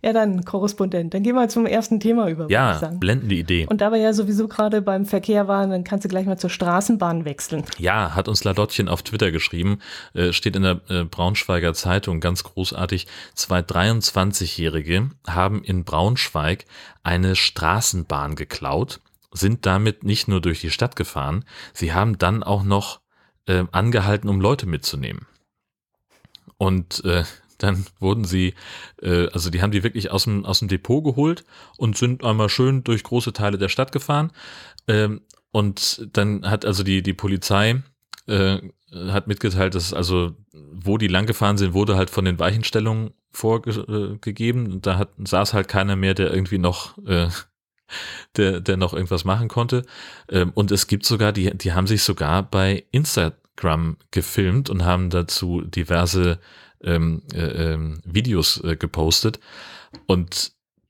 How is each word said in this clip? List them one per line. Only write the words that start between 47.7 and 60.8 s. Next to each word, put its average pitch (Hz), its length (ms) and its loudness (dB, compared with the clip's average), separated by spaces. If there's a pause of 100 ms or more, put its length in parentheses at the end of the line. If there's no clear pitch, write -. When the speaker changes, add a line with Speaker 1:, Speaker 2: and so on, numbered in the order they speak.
Speaker 2:
der, 95 240 2
der 92 160 0
noch 92 160 0
irgendwas 90 320 -2
machen 107 240 0
konnte. 120 380 -2 (420)
Ähm, 90 260 2
und 104 180 2
es - 160 2
gibt 101 180 0
sogar, 107 260 2
die, 98 240 0
die 92 160 -2
haben 92 140 2
sich 104 160 2
sogar 87 400 0
bei 95 480 0
Instagram 82 1080 0 (140)
gefilmt 98 580 0
und 87 160 0
haben 90 240 2
dazu 87 540 -2
diverse, 87 760 0 (440)
ähm, 82 400 0 (100)
äh, 82 400 -2
ähm, 78 320 -6
Videos, 95 580 0
äh, 80 140 -2
gepostet. 82 640 0 (680)
Und - 460 -2 (380)